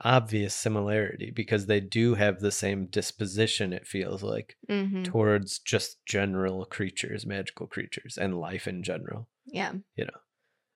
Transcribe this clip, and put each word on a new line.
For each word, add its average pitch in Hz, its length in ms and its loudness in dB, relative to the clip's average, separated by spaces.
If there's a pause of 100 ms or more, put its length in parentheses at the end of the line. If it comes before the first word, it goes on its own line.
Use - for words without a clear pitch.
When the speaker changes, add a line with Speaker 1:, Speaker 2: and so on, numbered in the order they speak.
Speaker 1:
obvious 110 520 4
similarity 107 760 0
because 104 360 0
they 104 140 6
do 113 360 4
have 101 240 4
the 104 120 2
same 98 340 0
disposition, 98 880 0
it 92 140 -8
feels 98 360 -4
like, 107 360 -6 (100)
Speaker 2:
Mm-hmm. 196 360 0
Speaker 1:
towards 107 540 4
just - 460 -4
general 95 640 0
creatures, 107 580 -4
magical 98 420 -6
creatures, - 520 -10
and 92 200 0
life 87 300 -6
in 90 140 -6
general, 92 460 -6 (180)
Speaker 2:
Yeah. 190 260 -4 (240)
Speaker 1:
you - 80 -4
know? - 140 -10 (580)